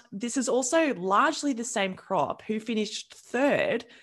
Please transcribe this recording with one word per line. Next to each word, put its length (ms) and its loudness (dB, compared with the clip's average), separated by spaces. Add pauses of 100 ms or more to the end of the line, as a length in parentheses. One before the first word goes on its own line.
(120)
this 260 -4
is 100 0
also 460 2
largely 600 2
the 100 -6
same 320 -2
crop 480 -2
who 160 -4
finished 560 -4
third 680 0 (200)